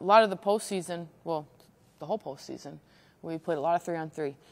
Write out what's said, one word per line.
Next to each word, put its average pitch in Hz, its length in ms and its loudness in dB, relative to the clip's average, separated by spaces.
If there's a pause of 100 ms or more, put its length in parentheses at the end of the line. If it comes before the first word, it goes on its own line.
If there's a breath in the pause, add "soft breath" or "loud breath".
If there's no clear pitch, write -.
a - 20 -8
lot 208 200 10
of 208 80 2
the 185 60 -4
postseason, 185 680 -2 (160)
well, 151 240 -4 (520)
the 151 60 -14
whole 180 140 -4
postseason, 143 580 -12 (440 soft breath)
we 165 160 -6
played 160 200 -2
a 139 40 -4
lot 165 140 2
of 170 80 -2
three-on-three. 156 520 -4 (160 loud breath)